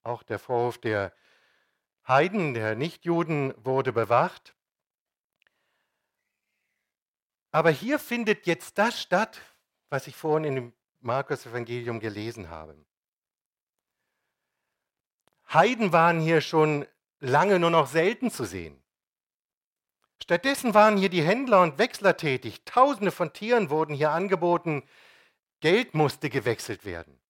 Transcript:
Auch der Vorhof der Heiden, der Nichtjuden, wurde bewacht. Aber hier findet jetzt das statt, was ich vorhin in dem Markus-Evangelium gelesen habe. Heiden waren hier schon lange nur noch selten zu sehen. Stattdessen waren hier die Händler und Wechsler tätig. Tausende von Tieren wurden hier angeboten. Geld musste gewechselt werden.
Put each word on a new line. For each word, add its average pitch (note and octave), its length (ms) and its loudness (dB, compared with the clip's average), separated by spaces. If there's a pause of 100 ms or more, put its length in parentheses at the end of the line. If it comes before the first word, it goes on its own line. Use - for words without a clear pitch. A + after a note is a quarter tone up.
Auch A#2 220 -8
der G#2+ 160 -8
Vorhof A#2+ 400 -2
der G#2 340 -2 (920)
Heiden, D#3 480 2
der A2 200 -2
Nichtjuden, D#3+ 800 -4 (100)
wurde C3 300 -2
bewacht. A#2 600 0 (3000)
Aber D#3+ 180 4
hier A3+ 300 -2
findet A3 480 -4
jetzt E3+ 320 -4
das A3+ 200 0
statt, - 400 -2 (500)
was C#3 180 -6
ich C3+ 80 -18
vorhin D#3 300 -2
in C#3 100 -4
dem A#2+ 180 -10 (280)
Markus-Evangelium A#2+ 1000 -6
gelesen G#2+ 500 -10
habe. D#2 260 -16 (2750)
Heiden G#3+ 380 4
waren E3+ 300 4
hier D#3+ 200 2
schon D#3 460 0 (320)
lange E3 400 2
nur E3+ 100 4
noch E3 160 4
selten F3+ 460 0
zu A#2+ 140 -6
sehen. E2+ 360 -12 (1400)
Stattdessen B3 520 -2
waren G#3+ 240 6
hier F#3+ 120 2
die E3+ 140 0
Händler A3 380 4
und D3+ 160 2
Wechsler G3 400 0
tätig. B2+ 480 -6
Tausende B3 460 2
von E3 200 -6
Tieren A3 380 -2
wurden D3+ 260 -2
hier D3 160 0
angeboten. E3+ 720 -2 (760)
Geld G#3 320 2
musste D3+ 360 0
gewechselt A#2 540 -4
werden. E2+ 340 -14 (120)